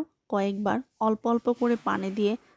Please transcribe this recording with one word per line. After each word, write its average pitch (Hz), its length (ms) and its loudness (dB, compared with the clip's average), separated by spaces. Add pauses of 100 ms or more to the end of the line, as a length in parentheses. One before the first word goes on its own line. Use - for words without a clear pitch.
(280)
কয়েকবার 202 500 0 (220)
অল্প 220 260 0
অল্প 233 200 0 (140)
করে 240 240 2
পানি 196 260 -2
দিয়ে 202 220 0 (240)